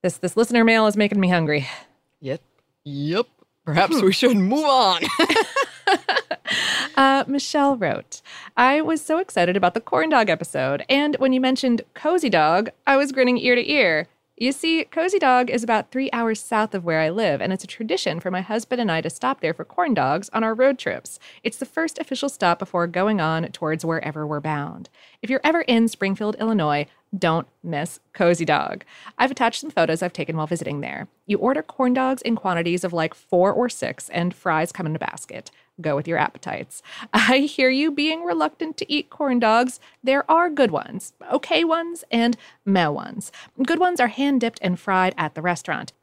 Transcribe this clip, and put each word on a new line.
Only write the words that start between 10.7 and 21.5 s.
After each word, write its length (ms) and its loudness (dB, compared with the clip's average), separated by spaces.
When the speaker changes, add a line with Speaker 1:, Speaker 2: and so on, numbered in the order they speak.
Speaker 1:
and 260 2
when 160 2
you 80 2
mentioned 420 0
Cozy 360 0
Dog, 400 4
I 120 4
was 160 0
grinning 240 2
ear 180 2
to 160 0
ear. 360 2
You 160 -2
see, 340 -2
Cozy 340 -2
Dog 300 4
is 140 -2
about 280 -2
three 200 -2
hours 300 -2
south 340 -2
of 80 -6
where 160 0
I 100 2
live, 320 0
and 120 -2
it's 100 -6
a 40 -18
tradition 520 -4
for 120 -4
my 100 -2
husband 400 -4
and 100 0
I 100 0
to 80 -6
stop 300 -4
there 140 -2
for 100 -10
corn 300 -2
dogs 400 0
on 100 0
our 100 -2
road 240 2
trips. 420 -8
It's 140 -6